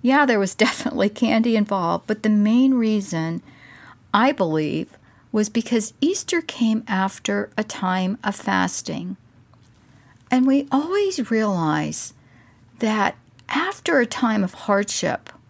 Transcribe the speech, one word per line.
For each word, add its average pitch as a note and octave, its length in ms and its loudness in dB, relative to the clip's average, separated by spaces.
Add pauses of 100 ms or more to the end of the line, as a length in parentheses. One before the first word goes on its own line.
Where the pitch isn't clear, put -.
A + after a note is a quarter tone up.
Yeah, C#4 220 4
there A#3+ 140 2
was F#3+ 160 0
<laughs> G#3+ 120 4
definitely - 420 -2
candy A3+ 480 2
involved, F#3 500 0
but G#3+ 160 -4
the A3 60 0
main A3+ 460 4
reason, G3 680 -2 (720)
I A#3 160 4
believe, D#3 680 -2 (360)
was G#3+ 160 0
because A3 520 -2
Easter E4+ 400 0
came A3+ 460 -2
after G3+ 720 -4
a G#3+ 60 -2
time F#3 580 -4
of G3+ 140 -4
fasting. F#3 800 -4 (1120)
And B3+ 160 4
we C#4 240 2
always F4 600 0
realize E3 840 0 (640)
that G#3+ 380 0 (320)
after E4+ 500 -2
a A#3+ 80 2
time G#3+ 380 0
of F#3 100 -6
hardship - 760 -2 (200)